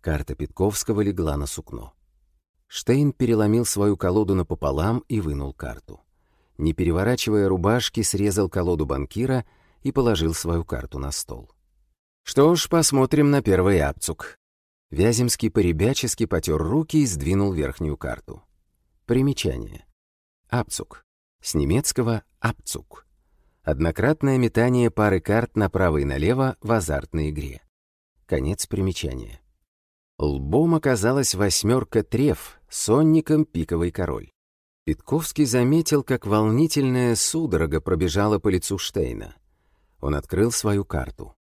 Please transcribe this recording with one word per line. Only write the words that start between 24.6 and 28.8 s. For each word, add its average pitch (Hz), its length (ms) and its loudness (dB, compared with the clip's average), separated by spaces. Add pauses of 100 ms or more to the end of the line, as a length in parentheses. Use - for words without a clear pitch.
пары 101 300 2
карт 113 360 -2
направо 92 420 2
и 71 60 0
налево 98 560 0
в 107 100 -6
азартной 78 600 -2
игре. 69 320 -10 (640)
Конец 73 400 -2
примечания. 73 720 -6 (800)